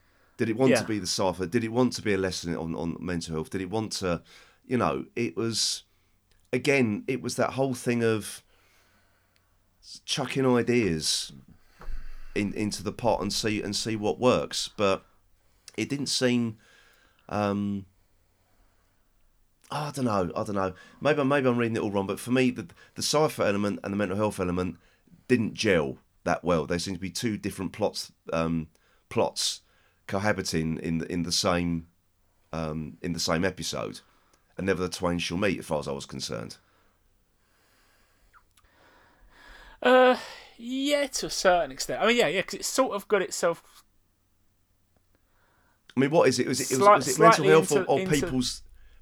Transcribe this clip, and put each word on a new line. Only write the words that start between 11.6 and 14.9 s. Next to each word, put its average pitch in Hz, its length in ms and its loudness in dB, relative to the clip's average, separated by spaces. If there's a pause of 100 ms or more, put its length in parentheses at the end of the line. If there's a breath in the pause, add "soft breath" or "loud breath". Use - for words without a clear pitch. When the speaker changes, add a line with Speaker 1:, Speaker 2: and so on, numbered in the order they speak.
Speaker 1:
in, 101 200 -2
into 104 280 -4
the 95 100 -6
pot 107 280 0
and 98 120 -4
see, 107 300 -2
and 101 140 -6
see 113 200 -4
what 104 220 -2
works. 104 580 0
But 98 280 2 (720)